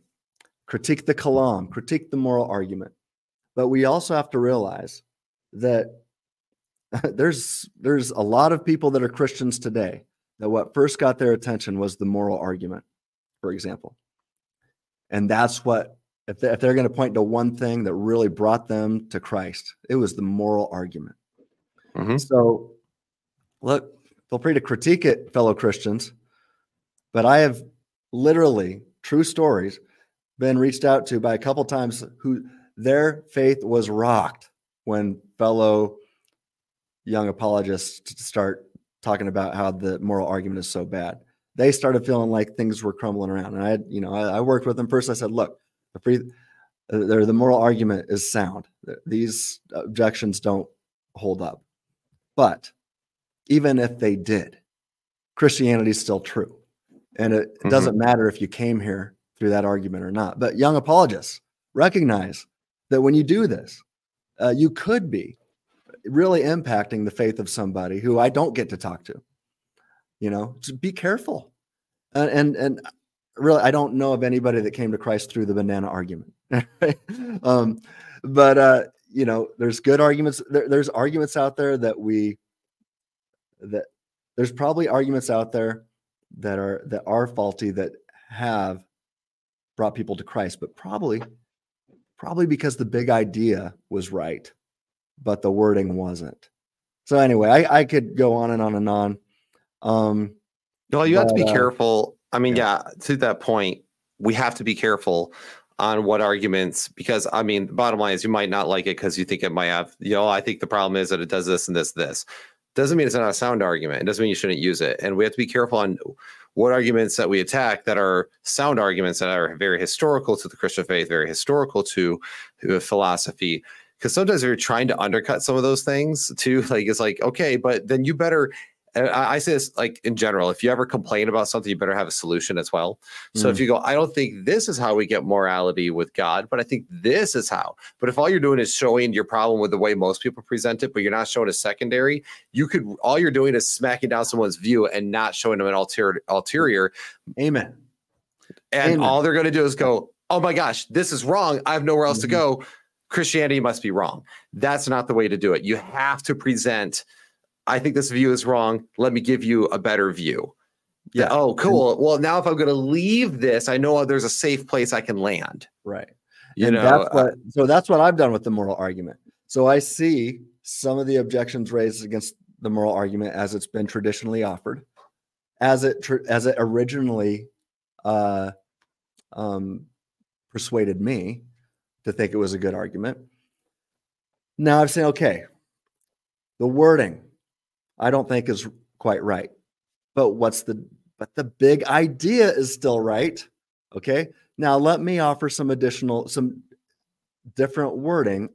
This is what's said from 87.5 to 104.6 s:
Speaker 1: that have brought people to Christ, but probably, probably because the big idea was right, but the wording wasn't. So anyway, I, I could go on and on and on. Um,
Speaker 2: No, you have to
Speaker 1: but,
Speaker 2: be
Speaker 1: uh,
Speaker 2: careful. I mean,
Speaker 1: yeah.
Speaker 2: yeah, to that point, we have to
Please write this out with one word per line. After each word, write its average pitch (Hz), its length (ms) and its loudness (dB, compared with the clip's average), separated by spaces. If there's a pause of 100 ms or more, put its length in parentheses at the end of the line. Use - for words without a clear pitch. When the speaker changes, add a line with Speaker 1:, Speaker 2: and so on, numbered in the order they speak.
Speaker 1:
that 92 220 -6 (360)
have 104 540 -6 (920)
brought 110 180 -2
people 101 200 -8
to 92 80 -14
Christ, - 360 -8
but - 160 -14
probably, 180 460 -6 (960)
probably 175 280 -2
because 147 320 -2
the 123 80 -4
big 120 240 -4
idea 104 640 0 (160)
was 92 220 -8
right, 82 400 -8 (680)
but 101 200 -4
the 98 100 2
wording 101 440 2
wasn't. 90 540 -10 (560)
So 143 140 2
anyway, 117 300 6
I, 147 300 8
I 151 60 4
could 127 300 -2
go 123 200 4
on 117 160 0
and 113 100 0
on 107 140 -2
and 104 140 0
on. 101 280 0 (640)
Um, 107 540 0 (560)
Speaker 2:
No, 147 120 2
you 165 140 4
have 214 100 6
to 110 60 2
Speaker 1:
but, 110 120 4
Speaker 2:
be 110 40 2
Speaker 1:
uh, 107 40 2
Speaker 2:
careful. 120 640 2 (140)
I 120 80 0
mean, 123 160 2
Speaker 1:
yeah. 104 300 2
Speaker 2:
yeah, - 60 -16 (100)
to 139 160 -2
that 117 220 0
point, 101 420 -2 (380)
we 110 140 0
have 120 220 -2
to - 80 -12